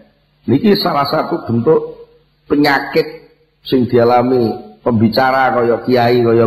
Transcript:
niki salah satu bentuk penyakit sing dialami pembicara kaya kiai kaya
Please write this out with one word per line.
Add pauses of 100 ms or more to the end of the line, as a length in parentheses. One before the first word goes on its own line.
(460)
niki
salah
satu
bentuk (400)
penyakit (320)
sing
dialami
pembicara
kaya
kiai
kaya